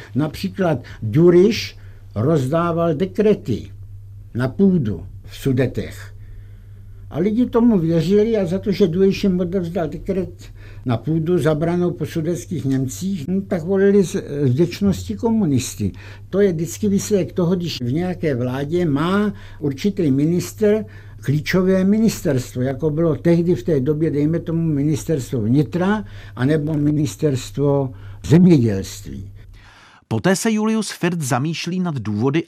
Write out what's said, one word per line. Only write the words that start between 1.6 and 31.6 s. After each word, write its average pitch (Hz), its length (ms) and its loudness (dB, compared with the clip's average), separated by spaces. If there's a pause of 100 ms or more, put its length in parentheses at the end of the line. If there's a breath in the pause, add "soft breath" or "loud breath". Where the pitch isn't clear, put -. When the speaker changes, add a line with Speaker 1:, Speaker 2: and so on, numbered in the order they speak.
Speaker 1:
rozdával 165 800 0
dekrety 185 760 0 (640)
na 123 140 0
půdu 147 580 2 (180)
v - 120 -16
Sudetech. 123 760 -2 (960 loud breath)
A 120 80 -6
lidi 220 280 2
tomu 233 320 4
věřili 175 580 2
a 190 100 0
za 180 120 -2
to, 196 140 -2
že 196 160 2
Duriš 190 360 2
jim 185 160 2
odevzdal 170 480 -2
dekret 175 560 -6 (400 loud breath)
na 123 120 0
půdu 160 420 0
zabranou 165 520 0
po 151 160 -4
sudetských 160 580 -4
Němcích, 135 640 -2
no, 190 120 -2
tak 190 220 -4
volili 196 420 4
z, 160 80 -4 (320)
z 131 60 4
vděčnosti 175 640 0
komunisty. 151 760 0 (380 loud breath)
To 185 100 0
je 202 120 4
vždycky 165 360 -4
výsledek 196 440 0
toho, 180 240 0
když 170 240 -6
v 120 120 -2
nějaké 165 420 -2
vládě 139 500 -2
má 175 480 2 (280 loud breath)
určitý 156 500 0
minister 175 760 2 (360 loud breath)
klíčové 185 640 2
ministerstvo, 185 800 2
jako 135 280 -2
bylo 156 260 2
tehdy 170 380 4
v 175 80 -2
té 151 180 2
době, 151 300 0
dejme 151 300 0
tomu, 165 220 -2
ministerstvo 143 800 0
vnitra 170 640 2 (320 loud breath)
anebo 147 380 0
ministerstvo 143 1200 0 (340 loud breath)
zemědělství. 107 1040 4 (800 soft breath)
Speaker 2:
Poté 110 280 2
se - 140 0
Julius 220 400 0
Firth 175 320 -2
zamýšlí 151 580 -2